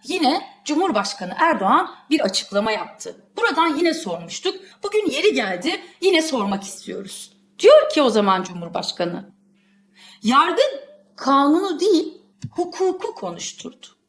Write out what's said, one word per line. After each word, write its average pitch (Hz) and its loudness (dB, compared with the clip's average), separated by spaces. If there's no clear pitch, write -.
yine 330 0
Cumhurbaşkanı 247 -2
Erdoğan 294 2
bir 302 2
açıklama 202 -2
yaptı. - -10
Buradan 330 0
yine 330 2
sormuştuk. 175 -8
Bugün 415 -2
yeri 320 2
geldi, 214 -4
yine 339 4
sormak 202 -2
istiyoruz. - -14
Diyor 605 8
ki 311 2
o 254 4
zaman 196 2
Cumhurbaşkanı, 175 -8
"Yargı 311 4
kanunu 285 2
değil, 370 0
hukuku 370 -4
konuşturdu." - -12